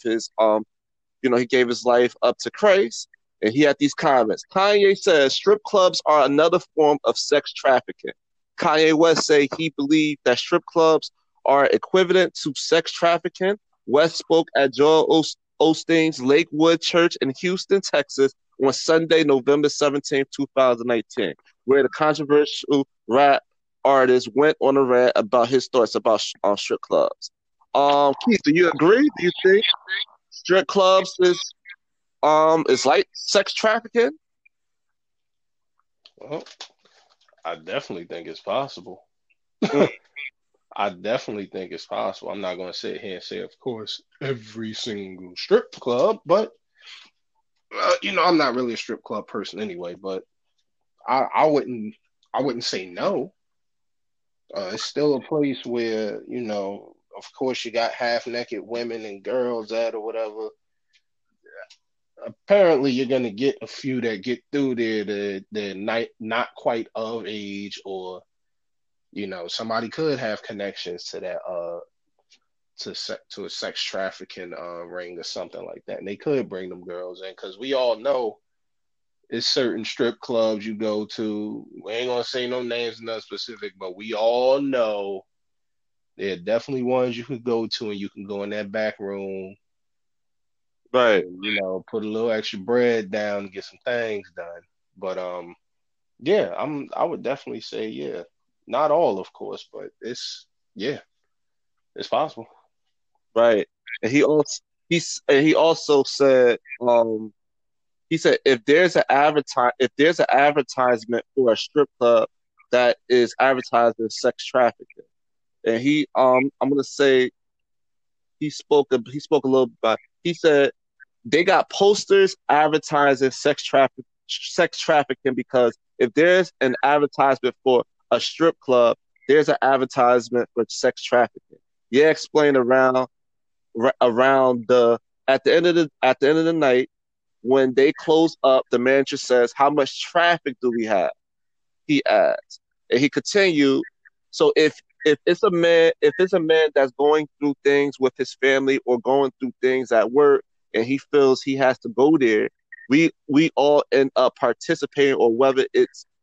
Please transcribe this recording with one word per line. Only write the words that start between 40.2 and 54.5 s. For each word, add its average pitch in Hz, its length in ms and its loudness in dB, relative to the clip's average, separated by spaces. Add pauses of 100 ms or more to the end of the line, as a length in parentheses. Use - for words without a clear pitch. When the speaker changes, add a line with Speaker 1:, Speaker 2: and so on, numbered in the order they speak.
Speaker 2:
I 101 140 -4
definitely 101 640 -8
think 92 180 -12
it's 82 140 -14
possible. 101 460 -8
I'm 95 100 -12
not 92 140 -8
gonna 87 180 -12
sit - 300 -12
here 98 140 -12
and 87 60 -18
say, - 180 -12
of 92 100 -14 (100)
course, 110 400 -12 (220)
every 113 500 -10
single 95 640 -12
strip - 360 0
club, 160 520 -2
but, 196 260 0 (1300)
uh, - 140 0 (100)
you 202 100 -6
know, 180 120 0
I'm 175 140 2
not 135 160 0
really 123 180 -4
a 107 60 -8
strip - 240 -10
club 104 240 -10
person 98 340 -10
anyway, 90 400 -10
but 95 240 -10 (840)
I, 127 280 0
I 127 100 4
wouldn't, 123 500 -2 (380)
I 113 80 -2
wouldn't 120 240 -4
say 92 220 -8
no. 139 480 -6 (1200)